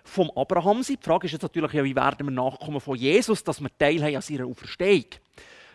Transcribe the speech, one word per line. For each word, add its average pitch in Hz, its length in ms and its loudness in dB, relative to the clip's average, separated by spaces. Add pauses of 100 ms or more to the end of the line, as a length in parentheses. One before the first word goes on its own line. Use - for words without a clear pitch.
vom 180 280 0
Abraham 185 520 0
sind. 269 160 -4
Die - 40 -20
Frage 180 220 2
ist 151 80 -6
jetzt 156 80 -8
natürlich, 156 320 -4
ja, 147 100 2
wie 135 120 -2
werden 139 320 0
wir 135 40 -2
Nachkommen 135 480 -4
von 135 160 -4
Jesus, 180 480 2
dass - 160 -4
wir 139 160 -8
Teil 151 280 2
haben 147 120 0
an 123 60 -4
seiner 131 240 -6
Auferstehung? 170 600 0 (680)